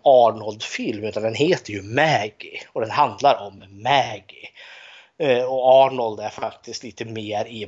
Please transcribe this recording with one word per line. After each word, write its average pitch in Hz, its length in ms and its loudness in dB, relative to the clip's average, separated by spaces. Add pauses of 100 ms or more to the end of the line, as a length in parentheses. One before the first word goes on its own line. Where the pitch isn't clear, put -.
Arnold-film, 110 1000 2
utan 107 200 -6
den 113 120 -2
heter 151 360 0
ju 101 100 -8
Maggie. 110 800 -2 (120)
Och 131 80 -6
den 110 100 -6
handlar 139 440 2 (120)
om 98 160 -20 (200)
Maggie. 123 680 -4 (680)
Eh, 127 240 2
och 127 300 4 (120)
Arnold 120 340 -2
är 104 100 -6
faktiskt - 540 -12
lite 117 220 -10
mer 110 420 -6
i 110 200 -12